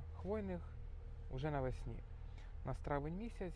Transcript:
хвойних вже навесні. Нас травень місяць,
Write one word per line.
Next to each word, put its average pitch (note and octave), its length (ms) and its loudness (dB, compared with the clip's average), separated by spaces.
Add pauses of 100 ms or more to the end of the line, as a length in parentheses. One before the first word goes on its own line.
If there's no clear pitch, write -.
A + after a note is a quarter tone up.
(160)
хвойних F#3+ 440 2 (720)
вже C3+ 180 2
навесні. C3 520 2 (640)
Нас C3 140 0
травень D3 380 2
місяць, G3+ 400 -2